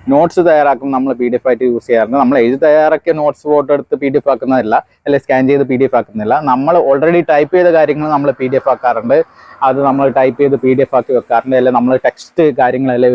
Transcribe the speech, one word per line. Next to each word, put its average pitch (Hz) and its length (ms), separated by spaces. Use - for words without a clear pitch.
നോട്ട്സ് 165 360
തയ്യാറാക്കും 139 480
നമ്മൾ 131 140
പി 123 100
ഡി 120 80
എഫ് 131 120
ആയിട്ട് 123 200
യൂസ് 117 180
ചെയ്യാറുണ്ട്. 117 340
നമ്മൾ 131 200
എഴുതി 123 240
തയ്യാറാക്കിയ 156 540
നോട്ട്സ് 147 300
ഫോട്ടോ 147 260
എടുത്ത് 139 260
പി 139 100
ഡി 143 80
എഫ് 139 140
ആക്കുന്നതല്ല, 123 420
അല്ലെ 143 180
സ്കാൻ 131 260
ചെയ്ത് 139 220
പി 123 80
ഡി 135 80
എഫ് 127 120
ആക്കുന്നില്ല. 107 360
നമ്മൾ 143 240
already 165 320
ടൈപ്പ് 147 240
ചെയ്ത 175 220
കാര്യങ്ങൾ 151 360
നമ്മൾ 143 160
പി 127 120
ഡി 135 80
എഫ് 131 140
ആക്കാറുണ്ട്, 120 440
അത് 131 100
നമ്മൾ 139 180
ടൈപ്പ് 131 220
ചെയ്ത് 139 240
പി 131 140
ഡി 139 60
എഫ് - 140
ആക്കി 120 200
വെക്കാറുണ്ട്, 123 420
അല്ലെ 127 180
നമ്മൾ 123 140
ടെക്സ്റ്റ് - 380
കാര്യങ്ങൾ, 127 360
അല്ലെ 123 180